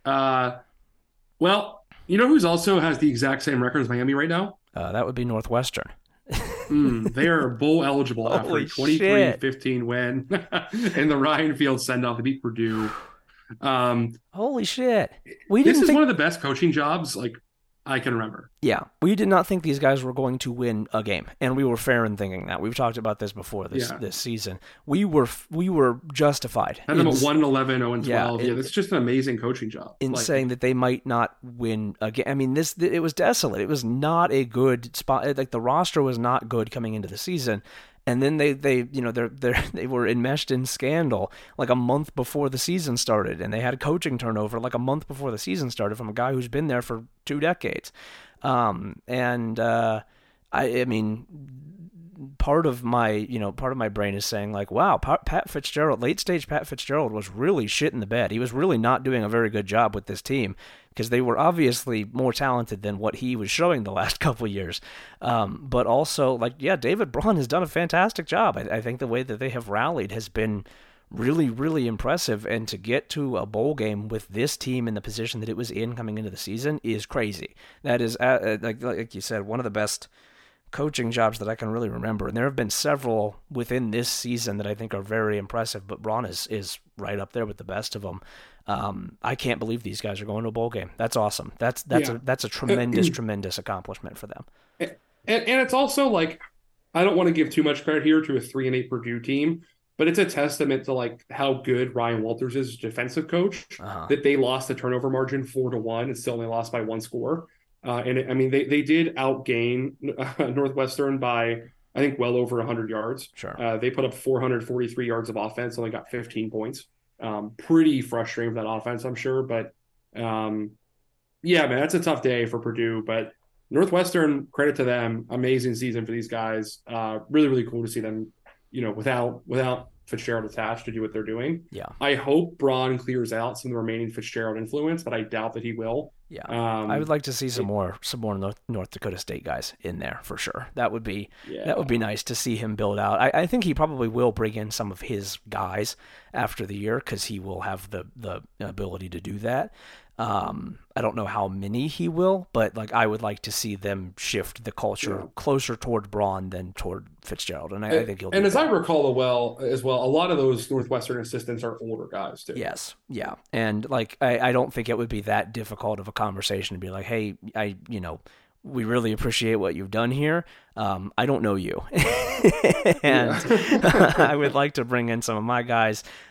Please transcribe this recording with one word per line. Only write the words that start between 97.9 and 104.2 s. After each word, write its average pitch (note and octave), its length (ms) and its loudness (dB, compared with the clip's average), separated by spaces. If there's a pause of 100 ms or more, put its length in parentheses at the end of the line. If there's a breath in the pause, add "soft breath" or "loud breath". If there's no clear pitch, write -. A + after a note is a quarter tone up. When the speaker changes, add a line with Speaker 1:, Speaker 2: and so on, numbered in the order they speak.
Speaker 1:
here D#3 180 6
to D3+ 160 0
a - 40 2
three C3 240 -4
and C3 100 2
eight B2+ 140 -2
Purdue A#2+ 300 -4
team, C#3+ 420 0 (360 soft breath)
but D#3 100 4
it's E3 100 2
a G3 80 6
testament C#3+ 600 0
to, C#3 80 -2
like, A#2+ 360 -4
how C#3 240 0
good B2+ 400 0
Ryan A#2 300 0
Walters A#2 320 -2
is C3 140 -2
as A2+ 60 -12
a - 40 -16
defensive B2+ 480 -4
coach, F3+ 400 0 (120)
Speaker 2:
Uh-huh. F2+ 300 -10
Speaker 1:
that C#3+ 140 2